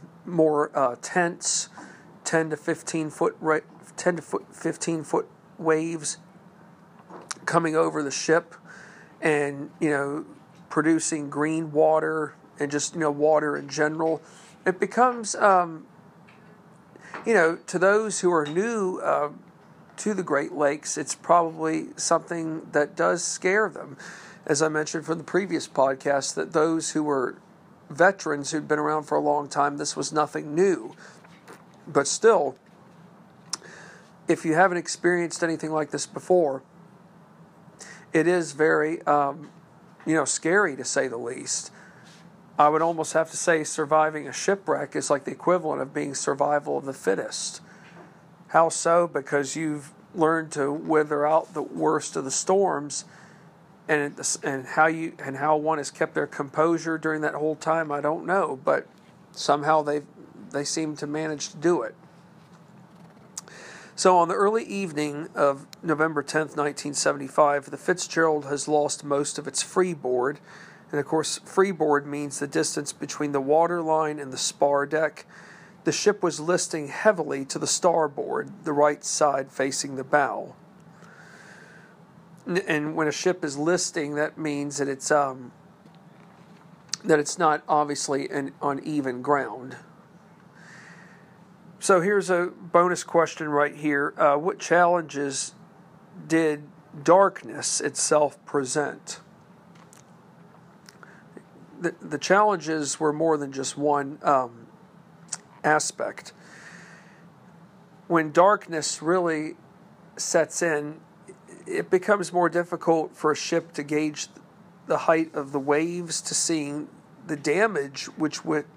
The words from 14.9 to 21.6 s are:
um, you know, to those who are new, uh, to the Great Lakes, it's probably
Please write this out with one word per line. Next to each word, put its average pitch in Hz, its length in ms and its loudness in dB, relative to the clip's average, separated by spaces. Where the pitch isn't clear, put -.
um, 175 500 4
you 226 80 4
know, 170 220 4
to - 100 -4
those 202 440 2
who 180 120 2
are 151 140 2
new, 190 520 -2
uh, 147 320 0
to 214 180 -4
the 185 80 -4
Great 151 300 -2
Lakes, 147 440 -2
it's 147 200 -8
probably 160 800 0